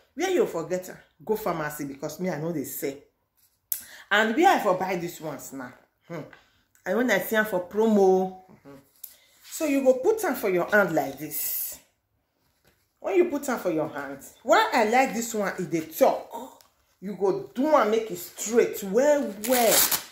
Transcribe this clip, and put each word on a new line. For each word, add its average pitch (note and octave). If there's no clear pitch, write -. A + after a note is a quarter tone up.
Where F4+
you E4
forget E3+
am? -
Go G#3+
pharmacy, D#3
because D3+
me, F#3
I D3
no E3
dey C3+
sell. -
And A3
where F4+
I -
for F#3
buy F#3
these E3+
ones D3
now? B2
Hmm. E3+
And F#3+
when B3
I F#3+
see A3
am G#3+
for F3+
promo, G3
mm-hmm. C#3+
So -
you C#4
go B3+
put G#4
am C#4+
for G#3+
your F3
hand G3
like C3+
this. -
When G4
you F4
put -
am A3+
for F3+
your D3+
hand, C#3
why G4+
I A#3
like A#3
this A#3
one, G3+
e F3+
dey D#3+
talk. -
You F#3+
go F3
do C4+
am B3
make A3+
e E3+
straight, -
well, A#3+
well. A#3+